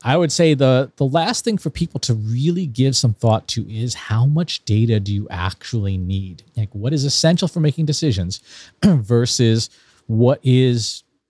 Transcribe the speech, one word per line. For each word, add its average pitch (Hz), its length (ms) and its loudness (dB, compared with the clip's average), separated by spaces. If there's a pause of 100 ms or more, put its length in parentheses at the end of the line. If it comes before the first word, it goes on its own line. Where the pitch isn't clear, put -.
I 131 140 2
would 170 140 0
say 160 240 4
the, 131 420 2
the 143 80 0
last 165 400 -2
thing 220 120 -2
for - 120 -6
people - 320 -6
to 120 140 0
really 131 500 -2
give 127 320 0
some 113 160 0
thought 110 360 0
to 101 220 -6
is 113 220 -6
how 117 320 -2
much 156 400 -2
data 110 340 2
do 101 140 -4
you 101 160 -4
actually 98 680 -6
need? 92 460 -6 (140)
Like, 107 160 -6
what 110 200 -4
is 139 120 0
essential 165 420 0
for 170 140 -4
making 151 240 0
decisions 104 560 -2 (220)
<clears throat> - 200 -20
versus 120 880 2 (380)
what 120 360 2
is 127 600 2 (260)